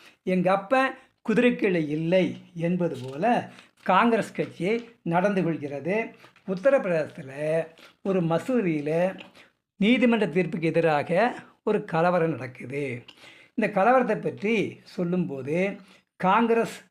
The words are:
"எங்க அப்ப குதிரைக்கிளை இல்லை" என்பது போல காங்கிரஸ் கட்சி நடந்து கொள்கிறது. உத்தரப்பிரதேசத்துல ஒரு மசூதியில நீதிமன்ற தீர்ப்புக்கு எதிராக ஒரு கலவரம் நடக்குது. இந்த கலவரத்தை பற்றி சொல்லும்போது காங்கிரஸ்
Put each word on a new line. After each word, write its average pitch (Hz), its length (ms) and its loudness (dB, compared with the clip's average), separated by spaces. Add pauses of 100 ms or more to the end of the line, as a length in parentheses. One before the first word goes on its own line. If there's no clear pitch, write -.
(220)
"எங்க 185 300 2
அப்ப 262 420 0 (340)
குதிரைக்கிளை 214 600 2
இல்லை" 160 480 0 (180)
என்பது 170 480 -2
போல 156 480 -2 (320)
காங்கிரஸ் 214 500 2
கட்சி 180 560 -4 (140)
நடந்து 185 400 2
கொள்கிறது. 151 720 -4 (340)
உத்தரப்பிரதேசத்துல 160 1200 0 (360)
ஒரு 185 200 0
மசூதியில 165 960 0 (580)
நீதிமன்ற 226 500 4
தீர்ப்புக்கு 165 360 -2
எதிராக 165 720 2 (280)
ஒரு 190 220 0
கலவரம் 165 460 2
நடக்குது. 127 760 -8 (500)
இந்த 190 260 0
கலவரத்தை 214 400 4
பற்றி 190 640 -2
சொல்லும்போது 175 920 -4 (400)
காங்கிரஸ் 226 760 2